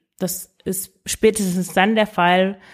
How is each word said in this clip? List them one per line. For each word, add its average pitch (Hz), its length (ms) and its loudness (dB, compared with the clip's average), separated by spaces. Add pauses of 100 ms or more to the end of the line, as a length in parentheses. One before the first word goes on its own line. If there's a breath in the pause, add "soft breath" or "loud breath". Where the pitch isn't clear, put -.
(180)
das - 460 -8
ist - 280 -8 (140)
spätestens 190 640 0
dann 202 220 2
der 214 120 2
Fall, 185 520 2 (160 loud breath)